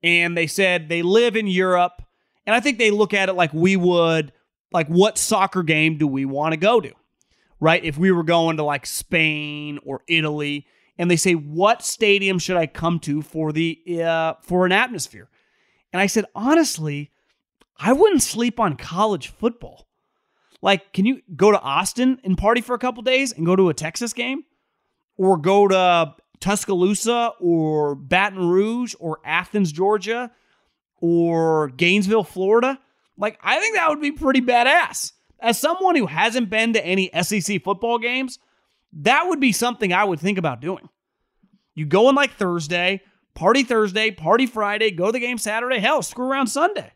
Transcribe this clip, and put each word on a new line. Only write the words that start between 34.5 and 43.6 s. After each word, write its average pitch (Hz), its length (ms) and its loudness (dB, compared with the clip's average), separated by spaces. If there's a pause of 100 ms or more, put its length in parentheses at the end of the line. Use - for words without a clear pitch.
As 226 180 0
someone 349 380 0
who 233 100 2
hasn't 214 440 -2
been 220 240 0
to 214 120 0
any 185 280 0
S 175 180 -2
E 208 80 0
C 196 180 -4
football 226 400 -2
games, 247 400 -6 (540)
that 247 360 2
would 330 120 -2
be 254 120 4
something 226 400 -2
I 190 120 2
would 175 160 -2
think 185 180 -2
about 139 220 -4
doing. 160 280 -10 (840)
You 156 120 -6
go 190 200 4
on, 269 80 6
like, 285 180 0
Thursday, 175 680 -2 (320)
party 240 280 2